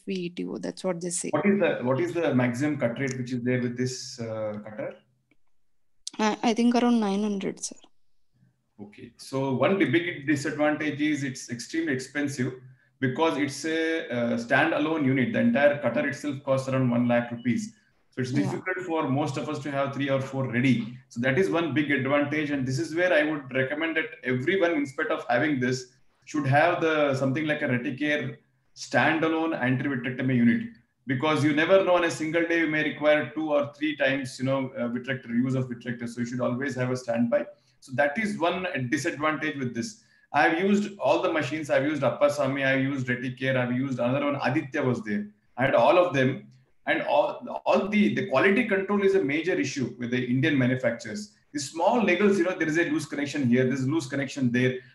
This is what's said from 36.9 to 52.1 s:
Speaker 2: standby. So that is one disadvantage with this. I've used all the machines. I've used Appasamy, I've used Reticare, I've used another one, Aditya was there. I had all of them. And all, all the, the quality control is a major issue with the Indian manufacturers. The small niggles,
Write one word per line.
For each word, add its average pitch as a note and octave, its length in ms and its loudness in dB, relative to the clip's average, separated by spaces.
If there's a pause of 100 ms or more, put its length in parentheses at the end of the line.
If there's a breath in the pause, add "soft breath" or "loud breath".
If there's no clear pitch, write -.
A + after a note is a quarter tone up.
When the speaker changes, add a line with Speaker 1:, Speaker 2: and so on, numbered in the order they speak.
Speaker 2:
standby. A#2+ 480 0 (360 soft breath)
So C3+ 160 -18
that C#3+ 200 0
is E3+ 220 -4
one F3+ 260 0 (240)
disadvantage D3+ 720 -2
with B2+ 160 -4
this. A2+ 260 -8 (320 soft breath)
I've D#3+ 240 4
used G3 400 0
all D3+ 240 2
the F3+ 100 0
machines. D3+ 380 -4
I've C#3 160 4
used D3+ 160 -2
Appasamy, C#3 640 2
I've C3+ 160 2
used C3+ 240 -2
Reticare, C3 500 -2
I've B2 180 0
used B2+ 260 -2
another C3 260 0
one, C#3 180 -2
Aditya C#3 400 -2
was A#2+ 200 0
there. G#2 240 -4 (280)
I B2 100 0
had C3+ 100 2
all C#3+ 240 6
of F3 160 2
them. C3 320 0 (420 soft breath)
And D#3+ 120 0
all, - 640 -2
all G3+ 240 2
the, G3 260 4
the - 120 -2
quality G3 380 4
control G3 380 0
is G3 120 4
a F#3+ 60 4
major D#3 300 0
issue B2+ 480 -2
with A#2+ 120 -6
the B2 120 0
Indian C3 340 2
manufacturers. A#2 760 -2 (180 soft breath)
The D3 80 -6
small E3 400 2
niggles, G3 380 4